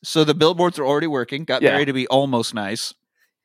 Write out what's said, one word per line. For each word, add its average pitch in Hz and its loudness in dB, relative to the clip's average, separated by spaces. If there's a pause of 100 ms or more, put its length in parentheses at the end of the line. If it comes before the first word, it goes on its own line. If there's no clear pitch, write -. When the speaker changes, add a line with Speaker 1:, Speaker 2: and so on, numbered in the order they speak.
Speaker 1:
so 160 0
the 151 2
billboards 170 2
are 143 -4
already 147 0
working. 143 -4
Got 131 -2
Speaker 2:
Yeah. 131 6
Speaker 1:
Barry 143 2
to 139 -2
be 127 -4
almost 131 0
nice. 104 -8 (500)